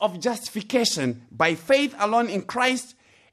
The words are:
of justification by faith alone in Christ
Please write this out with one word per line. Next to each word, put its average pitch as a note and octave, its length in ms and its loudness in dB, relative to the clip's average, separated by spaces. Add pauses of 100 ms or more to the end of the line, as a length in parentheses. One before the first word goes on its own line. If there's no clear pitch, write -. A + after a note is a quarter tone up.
of F#3+ 180 0
justification G#3 1120 -2
by E3 240 2
faith C4+ 460 2
alone A3 280 2
in F#3+ 140 -4
Christ B3 540 -2 (360)